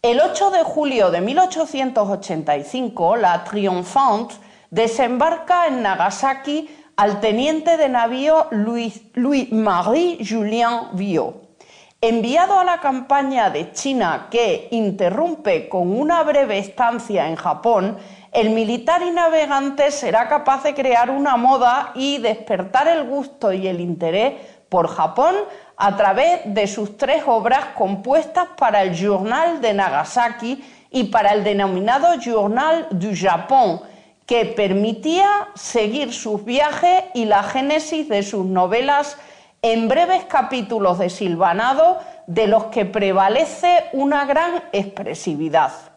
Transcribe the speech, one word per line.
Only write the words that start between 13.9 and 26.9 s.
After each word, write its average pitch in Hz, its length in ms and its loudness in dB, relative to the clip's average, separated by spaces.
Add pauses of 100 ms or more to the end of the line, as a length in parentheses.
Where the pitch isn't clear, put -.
que 226 400 0
interrumpe 208 1000 -2
con 185 300 -2
una 320 240 0
breve 277 360 0
estancia 214 680 -2
en 160 80 -4
Japón, 196 640 0 (340)
el 220 200 2
militar 233 520 0
y 359 80 -2
navegante 294 800 2
será 233 380 0
capaz 277 340 0
de 285 120 0
crear 254 360 2
una 277 260 0
moda 247 580 4
y 277 240 -2
despertar 214 680 0
el 320 220 2
gusto 262 440 -2
y 190 140 -4
el 180 140 -4
interés 175 540 0 (340)
por 170 200 0
Japón 247 460 0 (420)
a 196 200 0
través 226 480 2
de 202 220 0
sus 208 300 -6